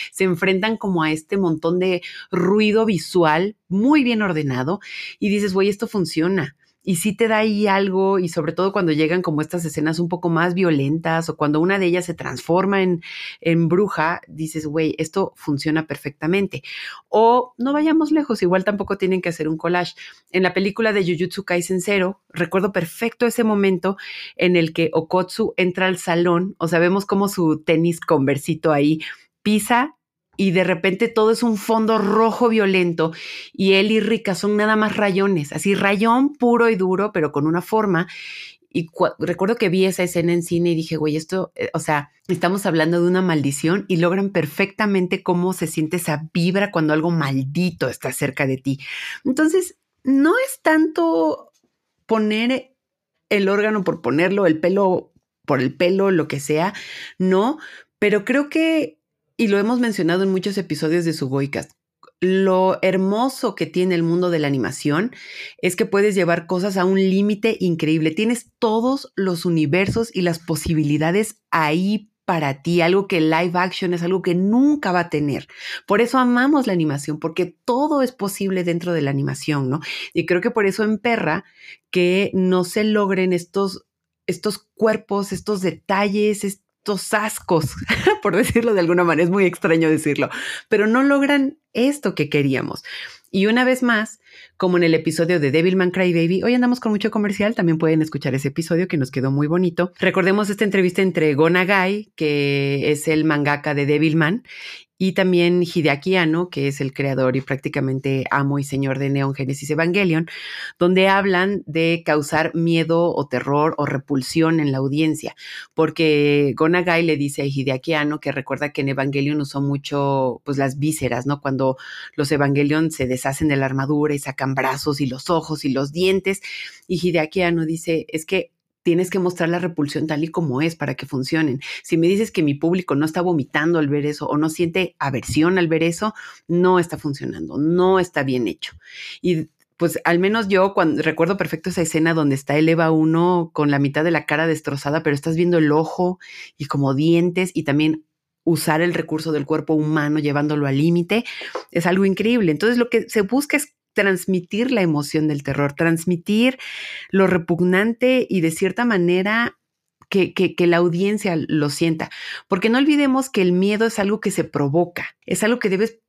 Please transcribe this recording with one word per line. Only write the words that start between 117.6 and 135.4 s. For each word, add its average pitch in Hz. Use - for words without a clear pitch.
Anno 147
que 143
recuerda 139
que 143
en 139
Evangelion 139
usó 139
mucho, 139
pues, 139
las 139
vísceras, 135
¿no? 143
Cuando 131
los 143
Evangelion 147
se 131
deshacen 139
de 143
la 135
armadura 143
y 143
sacan 135
brazos 135
y 143
los 131
ojos 156
y 143
los 135
dientes, 185
y 170
Hideaki 165
Anno 170
dice, 160
"Es 156
que -
tienes 180
que 196
mostrar 175
la 170
repulsión 160
tal 156
y 165
como 147
es 160
para 135
que 135
funcionen. 139
Si -
me 165
dices 202
que 185
mi 143
público 165
no 151
está 160
vomitando 165
al 151
ver 143
eso 147
o 143
no 156
siente 170
aversión 147